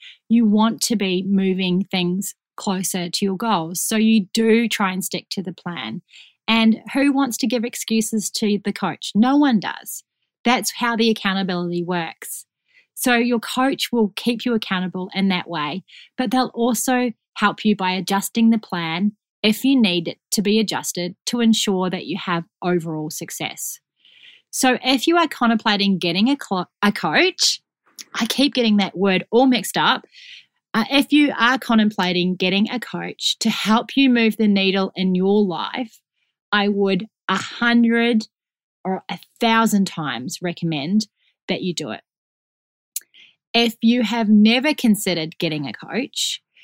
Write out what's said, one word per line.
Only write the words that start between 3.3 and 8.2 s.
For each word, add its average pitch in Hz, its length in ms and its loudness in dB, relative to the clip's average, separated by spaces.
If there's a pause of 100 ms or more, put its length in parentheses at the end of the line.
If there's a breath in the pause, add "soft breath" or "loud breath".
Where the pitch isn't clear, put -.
goals. 180 440 -2
So - 160 -2
you 220 380 4
do 226 340 4
try 190 240 -2
and 190 100 -4
stick - 280 -8
to 196 120 -6
the 175 120 -10
plan. 165 480 -10 (460 loud breath)
And 226 320 4 (120)
who 277 200 2
wants 262 260 -2
to 262 80 -2
give 226 180 -2
excuses 220 680 -4